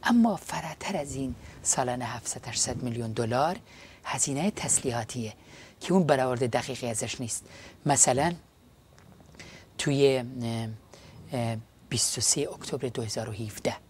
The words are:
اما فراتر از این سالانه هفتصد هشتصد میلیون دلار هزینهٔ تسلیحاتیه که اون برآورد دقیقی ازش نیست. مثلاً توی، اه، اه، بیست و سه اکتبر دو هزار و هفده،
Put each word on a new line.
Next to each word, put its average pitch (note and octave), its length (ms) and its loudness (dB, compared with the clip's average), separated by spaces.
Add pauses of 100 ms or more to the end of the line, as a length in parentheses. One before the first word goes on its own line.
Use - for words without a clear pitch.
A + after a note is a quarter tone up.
اما A#3 320 6
فراتر E3 600 -6
از C#3+ 180 -4
این C3 200 -4 (280)
سالانه B2 420 0
هفتصد A#2 420 -8
هشتصد C3 360 -2
میلیون A#2 280 -4
دلار A#2+ 460 2 (460)
هزینهٔ C#3+ 480 0
تسلیحاتیه A#2 800 -2 (460)
که - 140 0
اون F#3 100 6
برآورد C3 460 4
دقیقی B2 380 -2
ازش A#2 340 -4
نیست. - 240 -6 (400)
مثلاً C#3+ 480 6 (1400)
توی، C#3 400 4
اه، A#2 500 -4 (640)
اه، A#2 260 -2 (320)
بیست - 280 0
و A#2+ 40 -2
سه C#3+ 200 2
اکتبر C#3 480 -4
دو A#2+ 120 -4
هزار A2+ 280 -4
و - 20 -8
هفده، G#2+ 440 -4 (140)